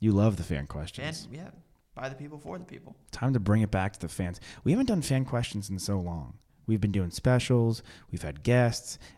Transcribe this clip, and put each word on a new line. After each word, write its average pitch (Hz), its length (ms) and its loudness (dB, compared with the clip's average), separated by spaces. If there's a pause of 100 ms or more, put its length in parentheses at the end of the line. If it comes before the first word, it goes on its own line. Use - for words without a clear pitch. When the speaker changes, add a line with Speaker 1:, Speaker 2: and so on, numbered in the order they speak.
Speaker 1:
You 107 120 4
love 101 260 6
the 87 60 -4
fan 73 240 -4
questions. 139 580 -8
Speaker 2:
And, 123 100 -14
yeah, 170 140 -14 (460)
by 131 140 -8
the 135 60 -12
people, 147 220 -14
for 165 220 -12
the 175 40 -14
people. - 320 -18 (140)
Speaker 1:
Time 131 240 0
to 123 60 4
bring 104 240 4
it 101 80 0
back 95 220 0
to - 60 -18
the 87 80 -6
fans. 90 320 -6 (240)
We 127 80 4
haven't 254 140 4
done 202 160 2
fan 131 240 0
questions 117 420 -4
in 95 120 -6
so 101 200 -2
long. 85 380 -6 (300)
We've 110 120 2
been 101 120 2
doing 92 180 0
specials, 120 720 2 (300)
we've - 100 -6
had 73 220 -8
guests, 120 560 2 (180)